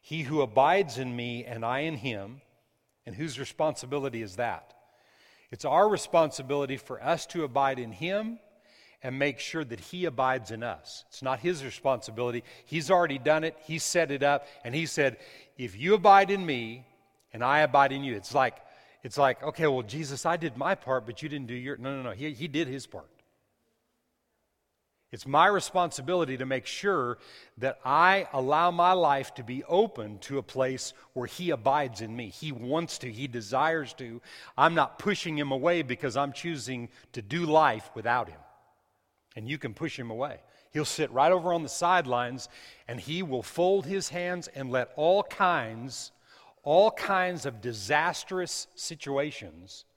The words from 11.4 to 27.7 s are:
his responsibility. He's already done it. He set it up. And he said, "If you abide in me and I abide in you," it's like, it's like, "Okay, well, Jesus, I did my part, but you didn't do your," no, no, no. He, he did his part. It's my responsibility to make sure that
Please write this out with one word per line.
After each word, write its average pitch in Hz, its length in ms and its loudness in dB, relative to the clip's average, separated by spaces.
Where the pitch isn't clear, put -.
his 165 240 -4
responsibility. 120 800 -2
He's 156 260 -4
already 170 280 4
done 151 260 2
it. 160 200 -4
He 160 140 -6
set 160 320 2
it 139 120 -2
up. 143 240 2
And 120 100 -8
he 160 120 -2
said, 135 320 0
"If 107 180 -8
you 170 180 4
abide 196 360 8
in 190 160 0
me 123 400 -4
and 113 120 -4
I 143 160 6
abide 139 320 6
in 139 120 -6
you," 123 100 -4
it's 101 200 -8
like, 131 220 2
it's 127 160 -8
like, 135 240 4
"Okay, 151 240 -2
well, 131 160 2
Jesus, 139 420 -8
I 175 120 2
did 151 200 -6
my 156 180 0
part, 127 300 -2
but 117 180 -12
you 156 60 -8
didn't 139 200 -8
do 123 60 -8
your," 127 220 -8
no, 139 200 -8
no, 131 60 -8
no. 120 100 -8
He, 143 200 -8
he 139 160 -10
did 143 200 -2
his 131 180 -10
part. - 240 -16
It's 120 140 -14
my 151 220 6
responsibility 170 880 0
to 131 100 -6
make 131 200 -4
sure 139 520 -2
that 131 260 -4